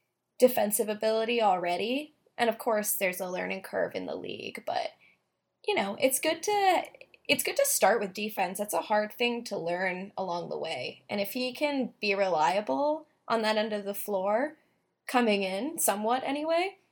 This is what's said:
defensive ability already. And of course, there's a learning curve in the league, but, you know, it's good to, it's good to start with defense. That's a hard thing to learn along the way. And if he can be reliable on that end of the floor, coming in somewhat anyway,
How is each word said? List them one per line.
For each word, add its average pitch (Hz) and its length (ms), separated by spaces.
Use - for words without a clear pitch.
defensive 214 500
ability 220 520
already. 196 720
And 240 140
of 220 80
course, 214 360
there's 185 260
a 185 100
learning 185 320
curve 180 320
in 135 120
the - 100
league, 95 500
but, - 220
you 415 80
know, 214 260
it's 262 180
good 320 240
to, 392 400
it's 285 160
good 359 120
to 554 100
start 196 340
with 190 120
defense. 202 460
That's 208 160
a - 80
hard 214 300
thing 240 320
to - 140
learn 180 600
along 175 300
the 151 100
way. 147 500
And 208 120
if 202 120
he 254 200
can 277 480
be 202 140
reliable 208 920
on 226 140
that 214 140
end 214 160
of 202 120
the 202 100
floor, 208 600
coming 220 360
in 208 360
somewhat 220 460
anyway, 330 540